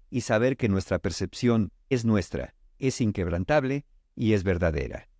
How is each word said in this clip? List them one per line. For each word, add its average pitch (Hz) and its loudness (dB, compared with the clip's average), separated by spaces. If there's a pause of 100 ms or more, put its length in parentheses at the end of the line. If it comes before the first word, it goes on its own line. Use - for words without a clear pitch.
y 120 -4
saber 120 2
que 120 -2
nuestra 95 0
percepción 101 0 (180)
es 123 0
nuestra, 104 0 (240)
es 131 -2
inquebrantable 117 0 (280)
y 110 2
es 98 2
verdadera. 82 -2 (120)